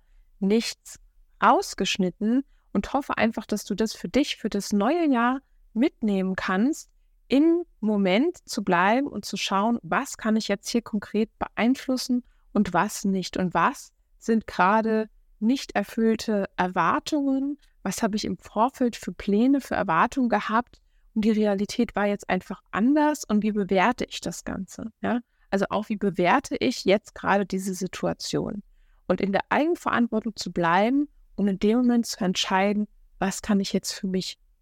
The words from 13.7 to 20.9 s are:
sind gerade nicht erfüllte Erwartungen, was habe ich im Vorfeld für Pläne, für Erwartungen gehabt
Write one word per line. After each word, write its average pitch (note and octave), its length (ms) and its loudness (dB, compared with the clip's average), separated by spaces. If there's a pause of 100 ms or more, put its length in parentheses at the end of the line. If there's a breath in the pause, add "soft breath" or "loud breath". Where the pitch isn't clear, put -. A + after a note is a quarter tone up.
sind A3 280 0
gerade A3 640 2 (300)
nicht A#3 340 -2
erfüllte G#3+ 840 0
Erwartungen, C4+ 1040 0 (240)
was - 200 -6
habe A3 140 0
ich - 80 -4
im F#3+ 140 -6
Vorfeld A#3+ 580 -2
für - 160 -10
Pläne, B3 480 2
für - 160 -6
Erwartungen G3 520 0
gehabt A3 520 -2 (340)